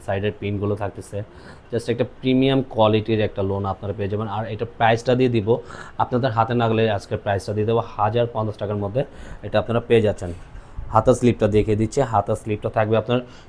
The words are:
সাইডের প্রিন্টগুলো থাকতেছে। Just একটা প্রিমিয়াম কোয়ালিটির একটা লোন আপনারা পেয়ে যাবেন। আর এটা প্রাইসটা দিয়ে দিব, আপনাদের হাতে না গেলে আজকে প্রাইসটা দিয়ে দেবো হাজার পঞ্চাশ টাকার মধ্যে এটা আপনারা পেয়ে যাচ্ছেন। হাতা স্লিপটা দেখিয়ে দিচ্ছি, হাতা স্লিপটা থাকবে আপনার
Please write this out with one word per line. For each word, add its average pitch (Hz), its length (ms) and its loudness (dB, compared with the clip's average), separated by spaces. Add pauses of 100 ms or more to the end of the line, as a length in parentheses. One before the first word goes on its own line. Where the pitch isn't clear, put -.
সাইডের 101 320 -2
প্রিন্টগুলো 101 360 -2
থাকতেছে। 101 480 -8 (500)
Just 117 180 -2
একটা 120 140 2
প্রিমিয়াম 131 640 2
কোয়ালিটির 110 500 4
একটা 104 220 -2
লোন 98 220 -2
আপনারা 98 320 -4
পেয়ে 101 120 -4
যাবেন। 104 200 -4
আর 107 180 -6
এটা 107 180 -6
প্রাইসটা 113 500 2
দিয়ে 127 140 4
দিব, 117 280 2 (420)
আপনাদের 123 320 0
হাতে 113 240 2
না 120 140 2
গেলে 113 220 2
আজকে 104 260 -4
প্রাইসটা 101 360 -2
দিয়ে 107 140 0
দেবো 113 160 2 (140)
হাজার 110 360 2
পঞ্চাশ 110 240 -4
টাকার 104 200 -4
মধ্যে 101 280 -2 (380)
এটা 107 160 0
আপনারা 117 220 0
পেয়ে 117 220 4
যাচ্ছেন। 92 300 0 (560)
হাতা 113 260 4
স্লিপটা 113 340 4
দেখিয়ে 104 280 2
দিচ্ছি, 107 240 0
হাতা 113 340 0
স্লিপটা 107 360 -4
থাকবে 110 260 2
আপনার 120 240 2 (280)